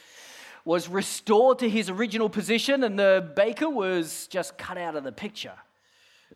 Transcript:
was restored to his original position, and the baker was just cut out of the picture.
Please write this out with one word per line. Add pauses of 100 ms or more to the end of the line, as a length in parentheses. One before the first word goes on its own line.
(640)
was
restored
to
his
original
position,
and
the
baker
was
just
cut
out
of
the
picture. (840)